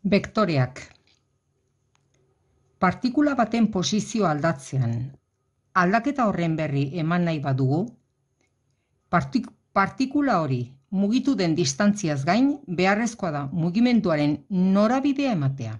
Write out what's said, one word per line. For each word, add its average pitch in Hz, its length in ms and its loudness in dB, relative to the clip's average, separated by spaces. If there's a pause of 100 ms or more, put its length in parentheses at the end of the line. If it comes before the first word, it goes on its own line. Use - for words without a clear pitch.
Bektoreak. 175 680 0 (2000)
Partikula 247 560 0
baten 233 380 2
posizioa 190 560 0
aldatzean, 135 640 -2 (800)
aldaketa 226 560 2
horren 170 260 -2
berri 143 280 -2 (180)
eman 175 260 0
nahi 156 160 -2
badugu, 135 360 0 (1300)
partik-, 135 380 -2 (260)
partikula 262 640 0
hori 135 200 -2 (300)
mugitu 220 460 0
den 170 220 2
distantziaz 175 680 0
gain, 247 300 2 (120)
beharrezkoa 185 680 -2
da 143 80 -4 (100)
mugimenduaren 175 880 2 (100)
norabidea 233 880 2
ematea. 135 440 -4